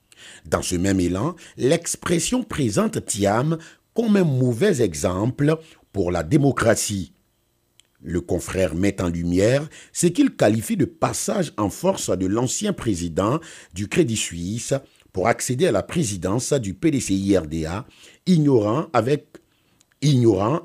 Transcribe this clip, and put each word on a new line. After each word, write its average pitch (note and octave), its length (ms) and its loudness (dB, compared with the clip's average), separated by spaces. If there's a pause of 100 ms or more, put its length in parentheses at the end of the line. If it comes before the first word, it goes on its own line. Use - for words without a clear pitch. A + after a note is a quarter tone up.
(460)
Dans F2 160 -2
ce - 120 -4
même F#2+ 240 2
élan, F#2 380 -2 (200)
l'expression E3+ 880 -2
présente C#3+ 640 -2
Thiam A2+ 540 0 (360)
comme A3+ 220 2
un F#3+ 80 4
mauvais B2+ 580 2
exemple G2+ 760 0 (360)
pour F2+ 180 0
la F2 120 0
démocratie. A2 880 2 (960)
Le F2 140 -2
confrère F2 560 -2
met G2 260 0
en F2+ 60 0
lumière F2+ 600 2 (240)
ce - 140 0
qu'il A#3+ 300 2
qualifie A2+ 400 0
de D#3 80 2
passage D3 720 -4
en G#2 140 -2
force F3+ 460 -2
de F#2 100 -2
l'ancien B2 460 -2
président F#2 680 -2 (340)
du G2 140 -6
Crédit B2+ 280 0
Suisse F#2+ 580 -6 (380)
pour F#2 140 0
accéder B2 400 0
à D#3 60 2
la F#2+ 100 0
présidence G2+ 720 -2
du G#2+ 220 -2
P E3 180 0
D C3 80 0
C G2 140 -2
I G2 220 2
R D#2+ 120 0
D D#2+ 180 -4
A, F2+ 180 -6 (420)
ignorant C#3+ 680 4
avec, B2 460 -2 (640)
ignorant, A#2+ 640 4